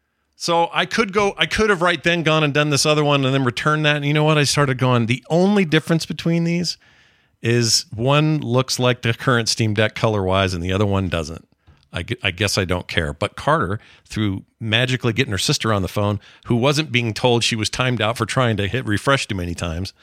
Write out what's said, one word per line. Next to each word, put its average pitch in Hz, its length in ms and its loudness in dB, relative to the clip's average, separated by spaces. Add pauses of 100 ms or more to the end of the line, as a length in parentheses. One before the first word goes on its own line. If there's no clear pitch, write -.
(360)
so 170 380 0
I 165 120 0
could 196 280 -2
go, 202 240 2
I 160 80 2
could 214 240 0
have 180 120 0
right 175 220 0
then 170 200 0
gone 156 200 2
and 147 100 0
done 147 180 0
this 139 140 0
other 151 200 2
one 143 180 2
and 131 100 0
then 135 120 0
returned 151 400 0
that. 147 120 2
And 143 80 -6
you 147 80 0
know 151 120 2
what? 156 120 2
I 147 60 2
started 135 340 0
going, 123 280 2
the 120 240 -2
only 190 340 4
difference 160 420 0
between 170 380 -2
these 170 340 -2 (640)
is 117 520 2
one 143 480 2
looks 123 380 0
like 123 240 2
the 117 100 2
current 117 340 0
Steam 107 260 0
Deck 101 220 2
color-wise 95 580 2
and 85 80 -4
the 92 120 -2
other 101 120 2
one 98 220 0
doesn't. 80 400 -6 (460)
I 87 100 -6
gu-, - 200 -8
I 98 80 0
guess 98 260 -2
I 98 80 2
don't 90 220 -4
care. 76 260 -2
But - 220 -6
Carter, 120 440 -2 (260)
through 101 380 -4 (160)
magically 117 540 0
getting 123 180 -2
her 95 60 -2
sister 113 340 0
on 101 120 2
the 87 40 -2
phone, 104 320 -2 (260)
who 127 100 0
wasn't 135 360 0
being 120 220 0
told 120 300 2
she - 120 -2
was 107 140 -2
timed 123 320 -2
out 110 160 0
for 113 80 -2
trying 117 320 0
to 98 100 -2
hit 123 180 -4
refresh 131 420 0
too 104 80 -6
many 87 200 -4
times, 87 480 -6